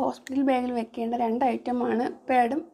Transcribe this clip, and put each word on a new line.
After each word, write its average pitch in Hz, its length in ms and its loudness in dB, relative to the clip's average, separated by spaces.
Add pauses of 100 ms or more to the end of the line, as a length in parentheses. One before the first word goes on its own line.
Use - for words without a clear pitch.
ഹോസ്പിറ്റൽ 269 480 -2
ബാഗിൽ 247 300 0
വെക്കേണ്ട 226 360 -4 (100)
രണ്ട് 233 260 2
ഐറ്റമാണ് 240 560 -2 (220)
പാഡും 254 320 2 (140)